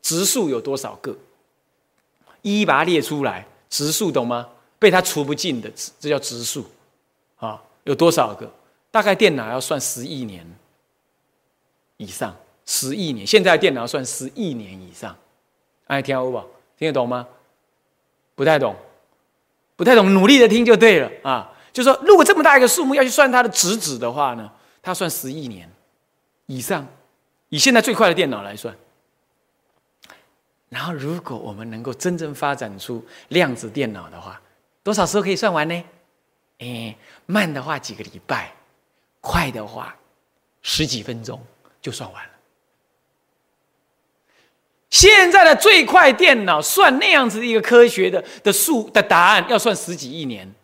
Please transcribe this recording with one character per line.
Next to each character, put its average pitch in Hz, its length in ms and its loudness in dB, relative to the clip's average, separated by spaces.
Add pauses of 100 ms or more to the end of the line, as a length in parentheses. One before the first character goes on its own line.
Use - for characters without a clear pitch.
质 165 240 -4
数 196 240 -2
有 123 120 -4
多 135 160 -6
少 107 260 -12
个？ 107 160 -12 (1200)
一 208 220 0
把 147 140 2
它 156 60 0
列 165 180 0
出 147 220 -6
来， 98 200 -6 (240)
质 147 220 -6
数 160 220 -4
懂 127 120 -2
吗？ 120 220 -8 (320)
被 214 100 4
它 180 140 2
除 151 220 -4
不 143 100 -6
尽 143 260 -8
的， 107 80 -16 (300)
这 151 100 -12
叫 147 80 -2
质 120 280 -10
数 120 200 -10 (720)
啊。 110 220 -12 (220)
有 143 100 -4
多 160 160 2
少 139 260 0
个？ 113 140 -18 (440)
大 220 100 0
概 196 140 0
电 185 180 2
脑 113 160 -8
要 127 100 -6
算 143 200 -6
十 - 240 -10
亿 139 200 -12
年。 90 220 -16 (1500)
以 104 100 -18
上， 95 300 -12 (280)
十 135 300 -6
亿 175 180 -6
年， 104 140 -10
现 208 160 2
在 180 100 2
的 160 60 2
电 165 160 0
脑 120 120 -8
算 131 180 -8
十 131 300 -12
亿 185 200 -8
年 98 260 -16
以 90 120 -20
上。 92 240 -18 (680)
哎， 139 160 -6
听 135 140 -6
得 127 60 -6
懂 127 100 -6
不？ 117 80 -8 (380)
听 151 100 -6
得 151 40 -4
懂 127 160 -2
吗？ 123 180 -8 (1080)
不 139 100 -6
太 156 140 4
懂， 113 180 -4 (1000)
不 180 80 -6
太 247 100 6
懂， 196 180 6
努 190 140 6
力 277 120 8
的 240 100 8
听 233 160 2
就 226 120 6
对 202 240 6
了 120 100 -4 (120)
啊。 127 300 -4 (200)
就 254 100 -6
说 262 220 4
如 403 120 10
果 320 80 8
这 403 100 4
么 320 80 0
大 294 160 6
一 - 20 2
个 254 60 4
数 269 180 0
目 269 100 -2
要 285 80 2
去 254 60 2
算 269 220 2
它 247 120 2
的 240 60 0
质 190 280 -2
子 151 220 -8
的 120 120 -6
话 135 240 -2
呢， 107 160 -16 (320)
它 185 100 -8
算 175 160 -6
十 135 240 -10
亿 147 160 -12
年 87 220 -18 (760)
以 131 140 -12
上， 143 260 -6 (600)
以 151 100 -8
现 262 140 2
在 226 80 6
最 247 140 -2
快 214 140 2
的 170 60 2
电 160 160 -2
脑 107 120 -10
来 101 140 -14
算。 107 200 -16 (1900)
然 123 160 -12
后 170 80 -8
如 156 280 -8
果 139 160 -12
我 107 160 -14
们 110 180 -16
能 110 120 -14
够 123 120 -8
真 180 240 -6
正 151 160 -10
发 143 200 -4
展 107 240 -12
出 113 240 -12 (260)
量 151 260 0
子 117 160 -14
电 120 220 -6
脑 87 180 -18
的 87 100 -20
话， 92 200 -20 (420)
多 208 100 -4
少 202 140 0
时 190 100 -4
候 208 60 0
可 185 80 -4
以 190 60 -2
算 202 160 -2
完 156 160 -2
呢？ 170 160 -10 (760)
哎， 113 380 -12 (300)
慢 180 260 -2
的 135 100 -8
话 147 160 -8
几 - 160 -16
个 104 100 -16
礼 - 220 -20
拜， - 260 -8 (680)
快 165 300 -4
的 117 160 -12
话 117 280 -16 (680)
十 - 240 -4
几 120 160 -8
分 117 200 -12
钟。 120 180 -16 (460)
就 131 60 -10
算 120 200 -16
完 - 120 -20
了。 - 60 -20 (2500)
现 381 400 6
在 370 140 10
的 320 100 8
最 370 300 4
快 302 280 6
电 262 320 4
脑 165 160 2
算 285 380 4
那 370 140 0
样 269 180 2
子 226 160 -8
一 233 80 -2
个 220 60 2
科 240 260 6
学 190 240 -2
的， - 140 -4 (180)
的 202 100 2
数， 220 380 -2
的 214 100 2
答 180 260 4
案 190 220 4
要 240 80 0
算 214 200 0
十 - 180 -10
几 139 160 -14
亿 156 140 -12
年。 101 280 -12 (120)